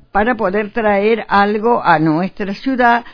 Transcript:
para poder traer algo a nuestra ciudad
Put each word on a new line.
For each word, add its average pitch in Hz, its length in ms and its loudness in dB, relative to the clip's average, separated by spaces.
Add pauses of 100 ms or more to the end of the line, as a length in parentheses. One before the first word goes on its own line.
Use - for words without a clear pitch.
(120)
para 208 240 0
poder 208 360 -4
traer 214 560 0
algo 208 560 0
a 160 140 4
nuestra 180 560 -2
ciudad 240 500 0 (100)